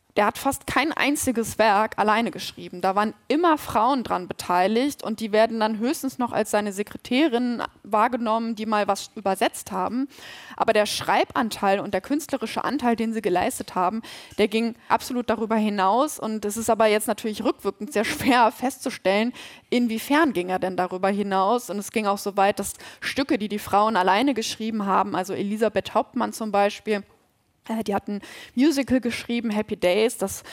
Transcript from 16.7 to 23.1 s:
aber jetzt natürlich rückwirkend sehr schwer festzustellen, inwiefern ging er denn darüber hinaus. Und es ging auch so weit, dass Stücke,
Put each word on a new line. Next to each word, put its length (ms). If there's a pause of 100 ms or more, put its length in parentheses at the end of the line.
aber 180
jetzt 180
natürlich 380
rückwirkend 480
sehr 120
schwer 460
festzustellen, 840 (380)
inwiefern 640
ging 160
er 100
denn 180
darüber 340
hinaus. 600
Und 80
es 140
ging 160
auch 100
so 180
weit, 220
dass 140 (280)
Stücke, 380